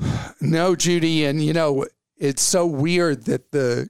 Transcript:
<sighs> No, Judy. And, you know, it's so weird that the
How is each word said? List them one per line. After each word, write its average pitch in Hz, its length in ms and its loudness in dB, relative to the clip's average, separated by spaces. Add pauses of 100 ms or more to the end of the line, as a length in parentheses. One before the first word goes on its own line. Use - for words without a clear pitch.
<sighs> - 60 -2 (340)
No, 160 340 2
Judy. 165 500 2
And, 143 160 0
you 151 120 0
know, 147 340 0 (300)
it's 139 260 -2
so 175 240 2
weird 156 600 0
that - 260 -4
the 127 380 0